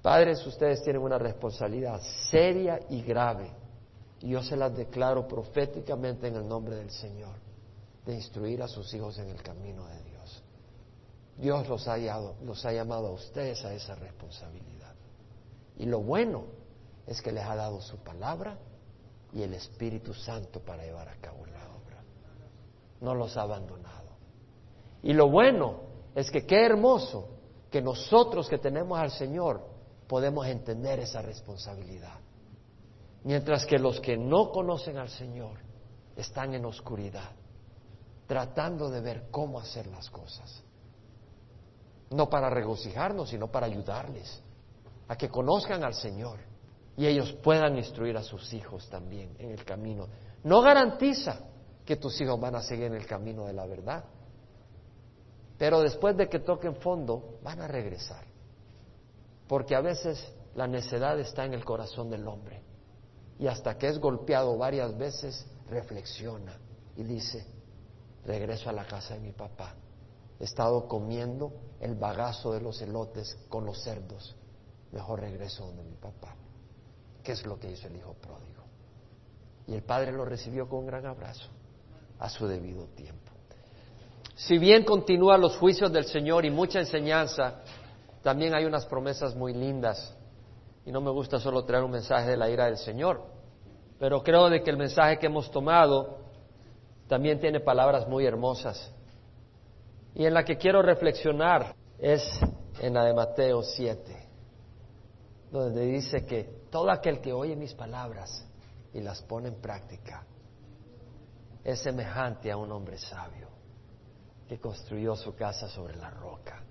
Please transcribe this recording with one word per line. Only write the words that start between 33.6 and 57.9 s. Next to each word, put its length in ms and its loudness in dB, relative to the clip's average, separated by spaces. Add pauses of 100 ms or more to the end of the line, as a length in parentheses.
que 140 6
los 200 4
que 200 0
no 320 4
conocen 480 -4
al 100 -8
Señor 520 -12 (540)
están 380 -6
en 140 -4
oscuridad, 640 -8 (960)
tratando 640 -4
de 100 -6
ver 300 -8
cómo 280 -4
hacer 280 -10
las 240 -14
cosas. 520 -18 (1500)
No 180 2
para 220 2
regocijarnos, 800 -4
sino 200 -6
para 160 -2
ayudarles 760 -8 (680)
a 80 -6
que 140 -4
conozcan 520 0
al 120 -2
Señor 460 -10 (540)
y 120 0
ellos 260 2 (100)
puedan 360 6
instruir 400 -4
a 40 -6
sus 300 -12
hijos 380 -12
también 480 -10
en 120 -12
el 140 -12
camino. 440 -8 (360)
No 160 10
garantiza 800 6 (460)
que 100 0
tus 240 -6
hijos 180 0
van 160 -4
a 60 -4
seguir 240 -4
en 100 -4
el 120 -10
camino 400 -8
de 80 -8
la 100 -6
verdad, 400 -8 (1500)
pero 240 6
después 380 4
de 100 4
que 120 0
toquen 360 -2
fondo, 640 -4
van 200 -10
a 60 -8
regresar. 560 -8 (1200)